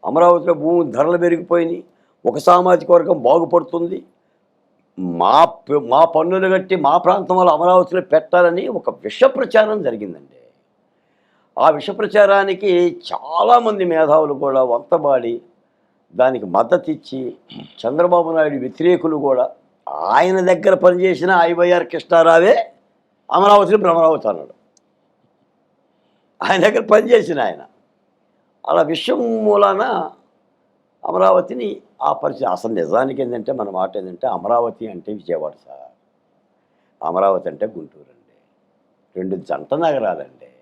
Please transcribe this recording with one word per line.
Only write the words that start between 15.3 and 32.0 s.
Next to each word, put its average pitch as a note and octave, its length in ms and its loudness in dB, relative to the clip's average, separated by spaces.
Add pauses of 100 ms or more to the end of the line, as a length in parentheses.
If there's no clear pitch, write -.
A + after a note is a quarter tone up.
దానికి B2+ 260 0 (100)
మద్దతు A#2+ 380 0
ఇచ్చి, C3 260 -14 (640)
చంద్రబాబు E3+ 540 0
నాయుడు D3+ 280 0
వ్యతిరేకులు E3 520 -2 (100)
కూడా, C3 180 0 (720)
ఆయన F#3 220 2 (140)
దగ్గర F3+ 220 2 (120)
పనిచేసిన F3+ 440 0 (200)
ఐవైఆర్ F3 420 0
కృష్ణారావే E3 640 4 (840)
అమరావతిని G3+ 480 4
భ్రమరావతి E3 460 2
అన్నాడు. D2+ 240 -10 (1900)
ఆయన F#3+ 220 0
దగ్గర A3 160 0 (120)
పనిచేసిన G#3+ 540 2
ఆయన D2 140 -10 (1080)
అలా E3 120 2 (100)
విషయం E3 280 -4 (260)
మూలాన G3+ 360 2 (1300)
అమరావతిని - 580 0 (400)